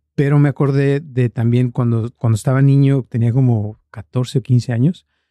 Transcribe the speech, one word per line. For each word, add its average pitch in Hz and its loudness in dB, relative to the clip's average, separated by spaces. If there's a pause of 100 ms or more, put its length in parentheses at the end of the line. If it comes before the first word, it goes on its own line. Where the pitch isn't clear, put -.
(160)
pero 143 2
me 143 4
acordé 139 0
de 127 -2
también 120 0
cuando, 117 -2
cuando 113 0
estaba 131 0
niño, 139 2
tenía 117 -2
como 113 -2 (120)
catorce 123 -6
o - 0
quince 123 0
años, 131 -2 (260)